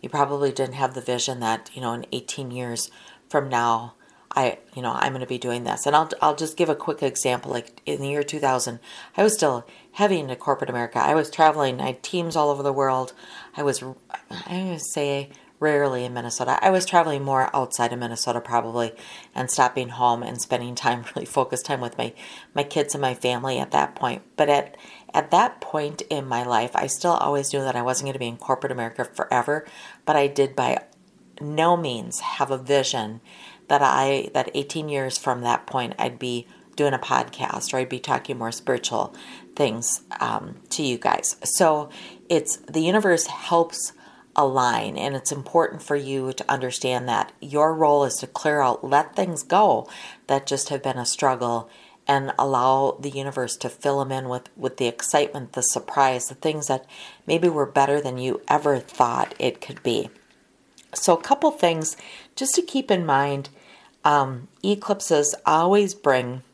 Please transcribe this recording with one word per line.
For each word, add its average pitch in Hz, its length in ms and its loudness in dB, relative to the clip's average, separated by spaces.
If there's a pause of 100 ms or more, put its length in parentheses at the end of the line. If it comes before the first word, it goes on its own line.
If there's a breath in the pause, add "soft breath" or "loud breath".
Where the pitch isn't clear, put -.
You 127 80 -10
probably 143 420 2
didn't 131 240 -4
have 135 180 0
the 131 60 -8
vision 123 400 -4
that, 113 340 -2
you 131 80 -12
know, 117 120 -4
in 120 180 -8
eighteen 127 400 -8
years 123 400 -6 (380 loud breath)
from 139 180 2
now, 117 460 0 (420 soft breath)
I, 127 220 2 (180)
you 127 60 -10
know, 120 120 -4
I'm - 200 0
gonna 127 120 -6
be 127 120 -6
doing 123 260 -4
this. 110 220 -2
And 143 100 4
I'll, 156 140 4 (120)
I'll 151 140 4
just 156 220 -6
give 170 100 2
a 151 80 0
quick 151 260 -6
example. 127 480 -2
Like, 123 360 -8
in 143 160 -4
the 139 80 -6
year 147 140 -2
two 147 160 -6
thousand, 127 400 0 (360 loud breath)
I 190 80 4
was 214 100 4
still 139 320 0 (280 loud breath)
heavy 196 260 2
into 131 160 -6
corporate - 340 -2
America. 120 300 -2
I 143 160 4
was 156 140 2
traveling. 151 500 4
I 135 60 -4
had 127 180 -6
teams 170 320 -4
all 147 140 4
over 139 140 0
the 139 100 2
world. 131 400 0 (420 loud breath)
I 147 80 -6
was, 139 180 0 (480)
I 180 340 -6
would 175 180 -6
say, 143 480 -2 (300 loud breath)
rarely 143 440 2
in 123 100 -8
Minnesota. 120 480 -2
I 190 100 6
was 185 140 2
traveling 160 380 2
more 135 320 2
outside 123 380 0
of 120 60 -6
Minnesota 117 420 -4
probably 117 500 0 (420 loud breath)
and 127 160 -4
stopping 127 400 2
home 120 320 2
and 117 200 -8
spending 123 340 -4
time, 120 340 -2
<laughs> - 60 -12
really 139 120 -8
focused 127 380 -2
time 139 140 -4
with 120 180 -8
my, 120 140 -4 (420 loud breath)
my 143 100 0
kids 147 300 -2
and 143 80 -4
my 127 120 0
family 123 460 -2
at 139 120 -6
that 143 240 0
point. - 280 -4 (120)
But 147 140 2
at, 143 260 2 (380 loud breath)
at 151 180 0
that 196 300 4
point 151 480 -6
in 139 160 -4
my 123 180 -2
life, 120 300 0
I - 140 0
still 175 260 0
always 143 400 0
knew 139 80 -2
that 131 160 -2
I 120 60 -4
wasn't 127 240 -2
gonna 135 120 -6
be 123 80 -4
in 117 80 -8
corporate 131 380 -4
America 120 320 -6
forever, 147 600 -2 (400 loud breath)
but 151 100 2
I 143 120 4
did 139 280 2
by 127 280 0 (560)
no 156 380 4
means 123 420 -6
have - 320 -4
a 135 60 0
vision 127 640 0 (480 loud breath)
that 143 120 6
I, 135 520 4
that 131 200 0
eighteen 147 360 -4
years 135 280 -2
from 123 240 0
that 120 240 0
point, 123 320 -4
I'd 123 220 -2
be 120 260 -4 (300 loud breath)
doing 143 180 2
a 131 60 0
podcast - 760 -2
or 131 40 0
I'd 131 100 -2
be 127 120 -6
talking 127 380 -4
more 117 140 -6
spiritual - 640 -2 (400 loud breath)
things, - 460 -2 (180)
um, - 380 -4 (140)
to 160 120 -4
you 127 140 0
guys. - 460 0
So 151 460 2 (380 loud breath)
it's, 156 300 0
the 156 240 -4
universe 180 460 4
helps - 680 0 (420 loud breath)
align, 123 640 2
and 131 180 -4
it's - 160 -4
important 147 520 -2
for 147 120 -2
you 135 380 -4
to - 180 -4
understand 127 560 -2
that - 320 0
your 147 360 2
role 147 280 4
is 131 140 -2
to - 100 -8
clear 147 340 0
out, 123 220 2
let 143 320 2
things 180 280 -2
go 175 440 4 (380 loud breath)
that 135 220 0
just 139 220 -2
have 139 120 -4
been 131 160 -4
a 120 80 -4
struggle, 120 640 0 (380 loud breath)
and 135 320 2
allow 135 600 4
the 139 120 -8
universe 135 440 -4
to - 140 -6
fill 139 320 0
'em 131 100 -4
in 131 160 -4
with, 123 300 -6
with - 200 -4
the 127 100 0
excitement, 143 640 0
the 127 80 -2
surprise, 131 640 2
the 135 100 -8
things 151 320 -4
that 131 180 -2 (400 loud breath)
maybe 165 220 4
were 151 200 2
better 139 340 4
than 127 160 -4
you 127 300 -2
ever 147 320 4
thought 123 580 0
it - 240 -2
could - 220 -14
be. 113 260 -2 (840)
So - 200 4
a 170 60 -2
couple 285 300 2
things 165 440 0 (400 loud breath)
just - 200 -2
to 349 60 2
keep 269 300 -2
in 180 140 2
mind. 139 440 0 (540 loud breath)
Um, 135 440 2 (160)
eclipses 196 680 2 (120)
always 185 480 4
bring 127 500 2 (100)